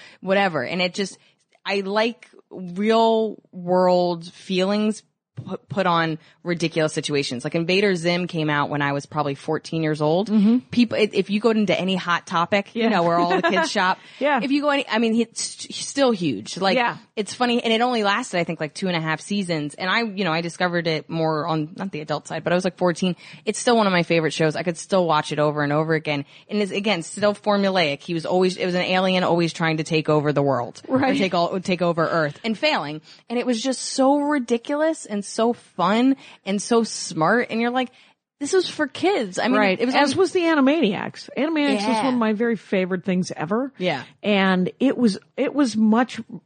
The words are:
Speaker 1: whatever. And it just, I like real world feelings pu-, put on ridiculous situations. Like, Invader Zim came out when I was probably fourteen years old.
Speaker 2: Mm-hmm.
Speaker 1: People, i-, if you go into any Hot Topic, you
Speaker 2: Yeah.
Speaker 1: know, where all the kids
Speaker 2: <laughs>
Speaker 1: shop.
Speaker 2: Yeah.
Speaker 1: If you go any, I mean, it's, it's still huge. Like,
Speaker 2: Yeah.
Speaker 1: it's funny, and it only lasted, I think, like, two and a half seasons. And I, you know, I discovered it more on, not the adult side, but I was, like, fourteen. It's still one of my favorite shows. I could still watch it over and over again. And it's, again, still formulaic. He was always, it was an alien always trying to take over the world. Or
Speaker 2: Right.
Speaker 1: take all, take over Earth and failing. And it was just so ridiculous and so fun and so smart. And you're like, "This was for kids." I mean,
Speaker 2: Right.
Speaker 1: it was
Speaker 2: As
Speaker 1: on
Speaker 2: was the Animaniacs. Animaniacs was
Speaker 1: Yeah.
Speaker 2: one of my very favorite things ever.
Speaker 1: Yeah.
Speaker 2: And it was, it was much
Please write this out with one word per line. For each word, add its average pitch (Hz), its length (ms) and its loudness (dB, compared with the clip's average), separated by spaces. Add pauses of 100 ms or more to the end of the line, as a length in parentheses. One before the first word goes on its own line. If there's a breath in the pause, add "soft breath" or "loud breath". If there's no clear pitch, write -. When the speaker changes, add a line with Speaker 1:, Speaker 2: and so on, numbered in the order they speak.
(200 loud breath)
Speaker 1:
whatever. 185 420 0
And 175 200 -4
it 180 120 -2
just, 196 240 -6 (480 soft breath)
I 196 160 -2
like 214 460 -2 (220)
real 220 920 0 (120)
world 180 760 2
feelings 202 760 -2 (320)
pu-, - 220 -12 (120)
put 190 160 0
on 165 320 2 (260 soft breath)
ridiculous 165 500 0
situations. 139 500 -4
Like, 156 120 -6
Invader 185 400 2
Zim 175 320 0
came 156 240 -2
out 147 180 0
when 147 140 -2
I 143 100 0
was 143 140 -4
probably 147 280 -4
fourteen 160 460 -4
years 156 200 0
old. 170 280 0
Speaker 2:
Mm-hmm. 220 300 4 (100)
Speaker 1:
People, 233 280 2
i-, 214 140 2
if 185 200 -2
you 208 80 0
go 226 100 2
into 214 280 2
any 190 180 -2
Hot 175 320 -2
Topic, 180 480 -2
you 226 80 -2
Speaker 2:
Yeah. 226 60 2
Speaker 1:
know, 185 140 2
where 170 140 2
all 175 180 2
the 330 60 0
kids 320 300 0
Speaker 2:
<laughs> - 0 -
Speaker 1:
shop. 190 260 0 (220 loud breath)
Speaker 2:
Yeah. 277 240 2
Speaker 1:
If 269 80 -2
you 285 100 2
go 294 80 0
any, 285 180 0
I 220 120 0
mean, 226 200 2
it's, - 460 -6
it's - 120 -14
still 269 340 0
huge. 151 460 -4
Like, 190 200 2
Speaker 2:
Yeah. 175 200 -2 (180)
Speaker 1:
it's 208 180 -6
funny, 240 300 0
and 226 100 2
it 220 80 2
only 240 220 0
lasted, 202 360 0
I 170 40 2
think, 165 160 -6
like, 151 160 -6
two 190 120 -4
and 180 80 -2
a 160 60 -2
half 160 200 -4
seasons. 175 520 -4
And 185 160 -6
I, 220 140 0
you 202 200 -4
know, 165 80 0
I 170 100 0
discovered 170 440 -2
it 156 240 -2
more 160 380 0
on, 160 280 -2
not 190 160 -8
the 151 100 -8
adult 151 260 -6
side, 160 160 -8
but 170 100 0
I - 20 4
was, 180 80 0
like, 180 140 -4
fourteen. 180 380 0 (280 loud breath)
It's 214 140 -4
still 240 180 2
one 214 120 4
of 190 60 2
my 175 100 2
favorite 160 300 0
shows. 156 220 0
I - 60 -6
could 170 160 -4
still 185 300 0
watch 151 240 0
it 151 80 -4
over 151 240 2
and 143 100 0
over 160 220 2
again. 147 300 -2 (220 loud breath)
And 208 140 -2
it's, 190 100 -2
again, 202 300 -2
still 208 320 -2
formulaic. 190 720 0
He 175 100 -4
was 160 140 -4
always, 185 300 2
it - 100 -2
was 175 80 0
an 180 80 0
alien 185 400 2
always 170 280 2
trying 160 260 0
to 160 60 -2
take 156 260 0
over 151 220 2
the 143 120 2
world. 123 440 -2
Or 262 120 0
Speaker 2:
Right. 277 180 2
Speaker 1:
take 190 160 0
all, 175 260 0
take 180 220 -2
over 170 260 2
Earth 151 360 -2
and 226 120 -2
failing. 165 460 -2 (260 loud breath)
And 240 120 -4
it 240 80 -2
was 226 140 0
just 262 200 -2
so 269 380 2
ridiculous 294 880 -2
and 202 180 -6
so 226 280 0
fun 226 640 2 (300 loud breath)
and 196 160 -2
so 233 220 2
smart. 190 680 0
And 220 100 -4
you're 240 120 -2
like, 254 180 -2 (500 soft breath)
"This 285 140 -4
was 370 160 2
for 302 160 -2
kids." 285 540 -2
I - 80 0
mean, 208 100 2
Speaker 2:
Right. 196 220 2
Speaker 1:
it 233 60 0
was 254 100 0
Speaker 2:
As 277 160 4
Speaker 1:
on 311 80 -2
Speaker 2:
was 370 140 4
the 370 80 2
Animaniacs. 277 960 2
Animaniacs 285 400 0
was 202 60 -2
Speaker 1:
Yeah. 220 220 0
Speaker 2:
one 262 80 0
of 247 60 0
my 220 140 2
very 233 220 0
favorite 185 500 -2
things 180 300 0
ever. 220 440 -4
Speaker 1:
Yeah. 170 240 -2 (180 loud breath)
Speaker 2:
And 190 580 2
it 262 180 2
was, 226 200 2 (180)
it 247 200 -2
was 254 200 2
much 220 440 2 (260)